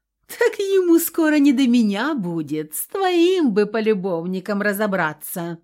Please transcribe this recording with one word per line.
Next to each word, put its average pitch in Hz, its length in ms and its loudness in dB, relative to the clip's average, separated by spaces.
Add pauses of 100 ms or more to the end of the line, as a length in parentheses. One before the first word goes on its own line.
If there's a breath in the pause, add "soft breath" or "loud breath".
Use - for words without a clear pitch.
(260)
«Так 466 320 -2
ему 381 400 4
скоро 311 400 0
не 285 140 6
до 262 140 2
меня 233 480 2
будет, 156 600 -6
с - 120 -8
твоим 359 680 2
бы 208 140 2
полюбовником 196 960 -2
разобраться». 180 1000 -4